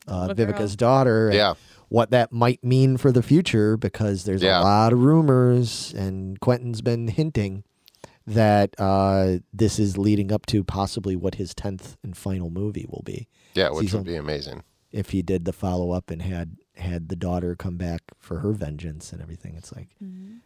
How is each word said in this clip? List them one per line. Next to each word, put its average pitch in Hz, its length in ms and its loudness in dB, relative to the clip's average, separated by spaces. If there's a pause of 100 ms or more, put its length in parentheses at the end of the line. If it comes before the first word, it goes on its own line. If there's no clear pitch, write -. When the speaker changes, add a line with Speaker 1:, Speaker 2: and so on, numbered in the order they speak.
Speaker 1:
uh, - 40 -10 (160)
Speaker 2:
Little - 80 -
girl. - 0 - (140)
Speaker 1:
Vivica's 104 280 -2
daughter. 120 520 4
And 101 80 2
Speaker 3:
Yeah. 101 180 4 (340)
Speaker 1:
what 113 220 2
that 120 200 4
might 120 320 2
mean 131 360 4
for 139 120 4
the 120 120 6
future, 113 560 4
because 101 460 -2
there's 95 180 0
Speaker 3:
Yeah. 90 180 4
Speaker 1:
a 87 40 4
lot 107 280 6
of 123 60 4
rumors, 127 960 4
and 95 440 -6
Quentin's 123 420 -2
been 117 260 -2
hinting 101 560 -4 (640)
that, 104 520 4
uh, 95 600 2 (160)
this 104 240 0
is 101 180 0
leading 101 340 2
up 107 140 -2
to 104 180 0
possibly 98 540 -4
what 90 200 -4
his 92 180 -8
tenth - 500 -12
and 92 100 -12
final 92 360 -6
movie 98 360 -6
will - 160 -12
be. - 240 -12 (280)
Speaker 3:
Yeah, 92 160 0
which 80 160 -2
Speaker 1:
Season 98 140 -2
Speaker 3:
would 92 60 -8
be 85 100 -6
amazing. 73 480 -8 (280)
Speaker 1:
if - 180 -6
he 95 120 -2
did 87 240 -4
the 92 80 -4
follow-up 90 560 -4
and 82 100 -10
had, 87 380 -8 (180)
had 87 320 -8
the 92 80 -8
daughter 90 400 -4
come 87 220 -8
back 85 240 -6 (160)
for 80 220 -10
her 101 120 -2
vengeance 80 600 -10
and - 80 -14
everything. 82 340 -16
It's - 180 -20
like, - 300 -20
Speaker 2:
Mm-hmm. 190 300 -18 (100)